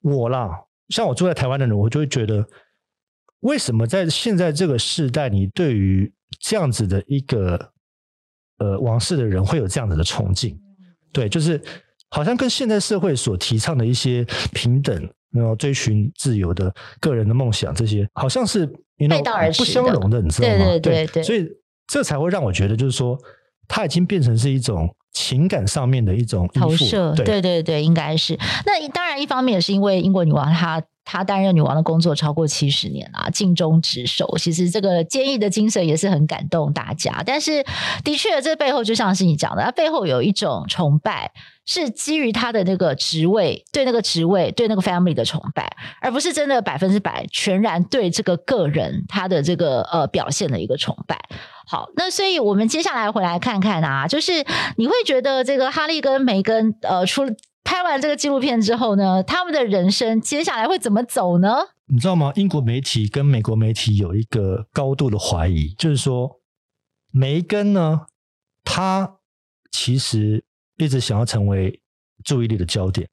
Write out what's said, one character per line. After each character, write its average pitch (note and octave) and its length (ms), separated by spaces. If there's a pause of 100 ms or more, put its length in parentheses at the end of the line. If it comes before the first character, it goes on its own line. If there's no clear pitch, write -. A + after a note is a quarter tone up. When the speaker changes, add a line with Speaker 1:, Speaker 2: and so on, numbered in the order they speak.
Speaker 1:
我 C3+ 300
啦， B2+ 180 (400)
像 A3+ 180
我 C3 80
住 F3+ 120
在 E3+ 80
台 C3+ 140
湾 C3+ 120
的 C3+ 60
人， G#2+ 120
我 G#2+ 120
就 D3 100
会 D3+ 60
觉 C3 180
得， G#2 200 (960)
为 C4+ 180
什 B2 160
么 A2+ 120
在 F3+ 220
现 G#3 280
在 F3 140
这 D#3+ 160
个 C3+ 120
世 C3+ 320
代， C#3 180
你 G2 200
对 C#3+ 260
于 G2 360 (300)
这 - 160
样 D#3 160
子 G#2+ 140
的 G2 200
一 C#3 140
个， F#2+ 500 (880)
呃， G2+ 220
王 A#2 180
室 F3+ 160
的 C3+ 100
人 G2 200
会 D#3 140
有 G#2+ 100
这 F2+ 100
样 A2 120
子 E2+ 40
的 D#2 80
崇 F#2 300
敬？ - 260 (540)
对， A#2 160
就 D#3+ 120
是 D3+ 200 (500)
好 D3 120
像 A3 140
跟 B3+ 120
现 A#3+ 200
代 G#3+ 100
社 G3 220
会 D#3+ 160
所 A2+ 200
提 A2+ 220
倡 D3+ 180
的 A#2 80
一 A2+ 80
些 B2 320 (280)
平 B2 280
等， C#3 160 (360)
然 A#2 120
后 A2 120
追 C#3 180
寻 G#2+ 400
自 B2 220
由 F2 180
的 F#2 180 (280)
个 D3 160
人 A2 100
的 A2+ 80
梦 B2 180
想， - 220
这 A#2 100
些 G#2 300
好 C3+ 140
像 B3 180
是， G3 140 (380)
you D3 100
know， - 20
Speaker 2:
背 D3+ 120
道 A3+ 120
而 E3 180
驰 D#3 60
的。 B3 60
Speaker 1:
不 - 60
相 B3 220
容 G#2 160
的， A#2 140
你 F2 60
知 D#2 120
道 A#2+ 80
吗？ F#2+ 180
Speaker 2:
对， B2 120
对， - 20
对， D#3+ 260
Speaker 1:
对， - 80
Speaker 2:
对。 E3 100
Speaker 1:
所 A3 100
以 F#3+ 140 (400)
这 C#4+ 160
才 D3+ 120
会 D#3+ 140
让 F#3+ 120
我 G#2 100
觉 G2 160
得， A2 80
就 B2+ 100
是 C3 100
说， B2 220 (480)
它 - 180
已 E3 40
经 F3 180
变 F3+ 160
成 A#2 160
是 B2 100
一 C3+ 120
种 F2 280 (280)
情 C#3+ 320
感 C3 180
上 B2 220
面 B2+ 160
的 F#2 100
一 A#2 80
种 G#2 300
依 - 60
附， B2+ 80
Speaker 2:
投 D#3+ 100
射， E3+ 380
Speaker 1:
对。 D#3+ 100
Speaker 2:
对， G#3 160
对， F3 220
对， D#3+ 200
应 D#3+ 120
该 D#3 200
是。 D#3+ 240 (280)
那 F4 220
当 F4 140
然 D4+ 180
一 D4 40
方 C4+ 180
面 B3+ 120
也 F#3 60
是 F3+ 120
因 G3 80
为 G3 180
英 F#3 140
国 F#3 100
女 D#3+ 80
王 D3 220
她， E3 300 (240)
她 F3+ 180
担 G3 180
任 F#3+ 140
女 D3+ 60
王 C3+ 120
的 D#3 80
工 D#3+ 160
作 E3 160
超 D3 200
过 D#3+ 120
七 C#3+ 220
十 - 220
年 C#2 240
啊， G1+ 160
尽 F3+ 240
忠 D#3+ 260
职 B2 260
守。 - 300
其 E3+ 160
实 F3 160
这 F3+ 100
个 F#3 240
坚 C4 240
毅 C#4 120
的 G#3 100
精 G#3+ 220
神 G3+ 140
也 D#3 120
是 F#3+ 140
很 D3+ 160
感 - 240
动 D3+ 200
大 D3 220
家。 - 320
但 C4 160
是 D4+ 240 (400)
的 D4+ 100
确， D4 280
这 D#4 140
背 C#4+ 140
后 C4 140
就 A3 100
像 G#3 200
是 F#3+ 100
你 E3 100
讲 D3 220
的， G2 60
它 B3 100
背 D#4+ 160
后 D#4 160
有 B2+ 180
一 F3+ 80
种 D3+ 380
崇 D3+ 300
拜， F3 340 (320)
是 D#4+ 240
基 D4 300
于 C4 120
她 A3 220
的 G#3 120
那 F#3+ 120
个 E3+ 180
职 D#3+ 320
位， F#3 460
对 C#4 140
那 B3+ 60
个 A#3 100
职 E3 200
位， F3 300
对 A#3 160
那 G#3+ 80
个 F#3 60
family F3+ 320
的 A#2 100
崇 D#3 180 (120)
拜， - 120 (360)
而 B3+ 80
不 B3 100
是 E4+ 100
真 D4 160
的 C4+ 140
百 F#3+ 160
分 F#3+ 140
之 G3+ 100
百 D3 320
全 F#3+ 300
然 F3+ 220
对 G#3+ 260
这 G#3+ 120
个 F3+ 140
个 F#3+ 320
人 A#2+ 400
他 F#3+ 180
的 F3+ 160
这 E3 140
个， C#3+ 280
呃， D#3+ 240
表 D#3 200
现 D3 220
的 G#2+ 100
一 F#2 60
个 E3+ 100
崇 - 180 (120)
拜。 - 120 (500)
好， - 280
那 F4+ 120
所 G4 160
以 F#4 140
我 G#3 160
们 A3 140
接 D#4 120
下 E4+ 140
来 A3 160
回 A3 100
来 F3 200
看 A3+ 180
看 F#3 240
啊， C3+ 240
就 C4+ 140
是 F4+ 120 (440)
你 A3+ 100
会 D#4 60 (120)
觉 C4 160
得 C4 220
这 C4 160
个 B3+ 100
哈 D4+ 200
利 D#4+ 120
跟 C4+ 220
梅 A3 180
根， A3 320 (100)
呃， F3+ 220
出-， C4+ 200 (400)
拍 F4+ 180
完 D4+ 180
这 C#4 60
个 D4 80
纪 D4 140
录 C#4 100
片 B3 220
之 A3 160
后 A3 180
呢， F#3+ 300
他 F4 200
们 F4 80
的 D4 120
人 G3 260
生 A3+ 300
接 D4 240
下 E4 120
来 A3+ 120
会 F#4 100
怎 A3+ 140
么 G#3+ 100
走 F#3 360
呢？ G3+ 180 (320)
Speaker 1:
你 C3 100
知 A#2+ 80
道 F#3+ 80
吗？ D3 220
英 G3+ 100
国 E3 140
媒 A#2+ 200
体 A2 280
跟 C#3 180
美 B2+ 160
国 A2 140
媒 A2+ 160
体 G#2+ 240
有 F#2+ 180
一 G#2+ 80
个 G#2 500
高 C3+ 220
度 C3+ 160
的 G#2 80
怀 E2+ 300
疑， D#2+ 280
就 E3 140
是 C#3+ 60
说 B2 340 (800)
梅 C3+ 320
根 G#3 300
呢， D#3+ 300 (600)
她 F#3+ 540 (560)
其 B2 260
实 G#2+ 460 (320)
一 D#3 120
直 C3 120
想 G#2+ 180
要 A#2 60
成 G#2 240
为 F#2+ 320 (420)
注 B2 220
意 - 20
力 A2 100
的 F2+ 80
焦 F#2 280
点。 F2+ 200